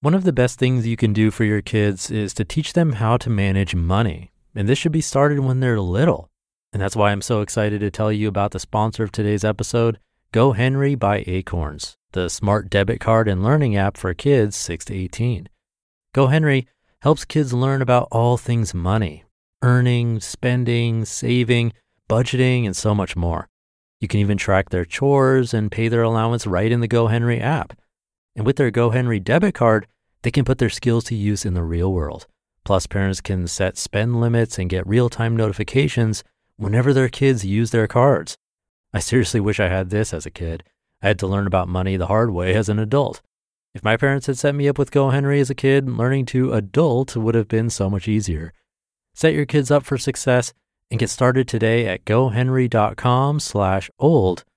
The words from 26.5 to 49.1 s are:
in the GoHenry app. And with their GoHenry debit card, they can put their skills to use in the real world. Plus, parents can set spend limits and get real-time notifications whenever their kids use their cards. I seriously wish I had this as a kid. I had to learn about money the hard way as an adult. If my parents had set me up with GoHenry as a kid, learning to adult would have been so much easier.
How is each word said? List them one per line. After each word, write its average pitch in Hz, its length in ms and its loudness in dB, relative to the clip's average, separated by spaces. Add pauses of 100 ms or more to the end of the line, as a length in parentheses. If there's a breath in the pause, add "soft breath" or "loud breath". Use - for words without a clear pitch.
in 120 100 2
the 117 80 -2
GoHenry 117 520 0
app. 139 380 -4 (580)
And 110 100 -2
with 131 100 2
their 135 140 2
GoHenry 120 520 0
debit 170 320 2
card, 110 340 2 (340)
they 120 80 -2
can 139 140 2
put 127 140 0
their 120 120 2
skills 117 340 0
to - 100 -6
use 104 300 -2
in 95 100 -2
the 87 100 -2
real 85 280 0
world. 76 340 -4 (380)
Plus, 95 220 0
parents 98 340 -2
can 90 280 -4
set 92 280 -4
spend 117 440 -2
limits 117 380 0
and 90 120 -4
get 92 160 -4
real-time 117 500 0
notifications 110 840 0 (340)
whenever 117 360 0
their 131 160 2
kids 127 360 0
use 104 280 0
their 110 160 2
cards. 120 480 2 (560)
I 104 80 -2
seriously 120 400 0
wish 101 180 0
I 98 100 2
had 92 220 -2
this 104 240 -2
as 80 100 -8
a 76 60 -12
kid. 82 320 -8 (400)
I 98 60 0
had 101 100 0
to 98 80 -4
learn 98 220 0
about 92 200 0
money 92 280 -2
the 90 100 -2
hard 110 240 2
way 90 240 -2
as 107 140 0
an 104 100 0
adult. 113 440 -2 (520)
If - 80 -14
my 110 140 2
parents 139 320 0
had 131 100 -4
set 143 160 0
me 143 140 0
up 143 100 0
with 143 140 -2
GoHenry 139 480 2
as 131 100 0
a 135 40 -2
kid, 135 340 2
learning 123 380 0
to 127 260 0
adult 123 640 0
would 113 180 0
have 113 140 0
been 113 220 0
so 95 200 -2
much 98 160 -4
easier. 92 460 -2 (600)